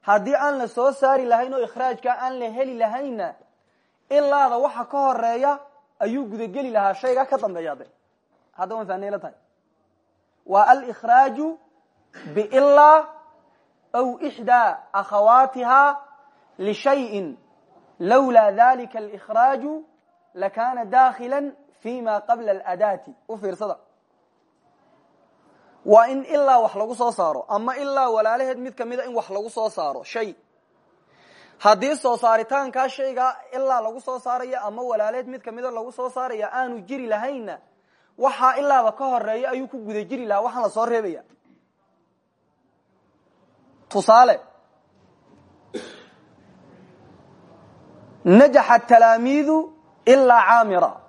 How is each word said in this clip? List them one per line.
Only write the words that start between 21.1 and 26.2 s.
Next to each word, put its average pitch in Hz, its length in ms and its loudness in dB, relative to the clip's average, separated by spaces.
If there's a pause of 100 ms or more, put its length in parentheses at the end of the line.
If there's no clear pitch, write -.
fima 226 380 -6
qabla 226 300 -4
al-adaati. 185 640 -4 (140)
U 220 80 -12
fiirsada. 185 400 -8 (2000)
Waa 226 220 6
in 269 180 -6